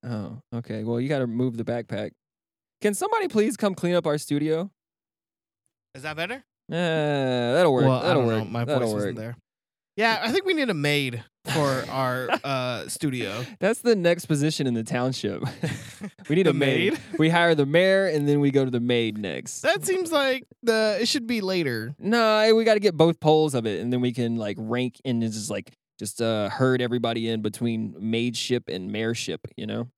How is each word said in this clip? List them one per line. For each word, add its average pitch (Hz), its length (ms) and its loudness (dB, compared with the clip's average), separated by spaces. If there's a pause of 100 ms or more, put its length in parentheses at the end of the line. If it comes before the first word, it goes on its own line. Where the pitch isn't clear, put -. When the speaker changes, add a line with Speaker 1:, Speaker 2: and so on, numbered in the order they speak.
Speaker 1:
Oh, 110 320 -8 (160)
okay. 110 300 -8
Well, 117 160 -2
you 131 80 -2
gotta 135 180 0
move 120 300 -2
the 113 80 -6
backpack. 110 460 -6 (680)
Can 208 140 0
somebody 415 340 -2
please 214 280 0
come 196 180 -2
clean 175 200 -2
up 170 120 2
our 151 120 0
studio? 156 520 -2 (1200)
Speaker 2:
Is 131 80 -16
that 151 140 -8
better? 208 280 -6 (260)
Speaker 1:
Uh, 160 40 -6 (800)
that'll 165 180 6
work. 131 120 4
Speaker 2:
Well, 131 140 6
I - 60 -4
Speaker 1:
That'll - 180 4
Speaker 2:
don't 117 80 2
know. 110 120 0
Speaker 1:
work. 107 80 -8
Speaker 2:
My 117 140 -2
Speaker 1:
That'll 127 220 0
Speaker 2:
voice 107 80 0
wasn't 101 220 -4
Speaker 1:
work. 110 80 -12
Speaker 2:
there. 120 120 -12 (600)
Yeah, 220 260 2
I 226 80 -2
think 392 140 0
we 370 100 0
need 269 160 0
a 185 40 0
maid, 143 500 -2 (280)
for 135 380 0
our, 127 460 -2
Speaker 1:
<laughs> - 80 -8
Speaker 2:
uh, 127 440 -4
studio. 120 560 -4 (140)
Speaker 1:
That's 214 220 0
the 233 160 4
next 170 300 2
position 151 400 0
in 123 80 0
the 113 100 -2
township. 123 640 -2
<laughs> - 40 -6 (760)
We 151 80 2
need 185 100 4
Speaker 2:
The 156 40 4
Speaker 1:
a 139 40 0
maid. 139 380 2
Speaker 2:
maid? - 80 -6 (180)
Speaker 1:
We 160 120 4
hire 170 240 6
the 147 100 4
mayor, 190 420 4
and 151 220 0
then 143 120 4
we 143 100 4
go 135 140 4
to 131 60 -2
the 123 100 0
maid 117 360 0
next. 90 460 -8
Speaker 2:
That 339 240 0
seems 370 260 -2
like 269 320 0 (180)
the, 220 380 2
it 233 80 2
should 240 180 -2
be 226 140 -2
later. 147 580 -2
Speaker 1:
No, 220 560 4
we 226 100 4
gotta 214 160 4
get 196 140 2
both 160 240 4
poles 156 360 4
of 117 120 0
it, 98 140 -2
and 117 100 -4
then 123 120 0
we 123 100 0
can, 117 240 -2
like, 104 240 -4
rank 120 460 -4
and 117 160 0
just, 110 280 -4
like, - 220 -8 (260)
just, - 220 -10
uh, 110 300 0
herd 127 320 2
everybody 117 480 -2
in 113 100 -2
between 110 540 -4
maidship 117 760 -2
and 92 220 -8
mayorship, 110 480 -4 (180)
you 104 100 -10
know? 113 320 -6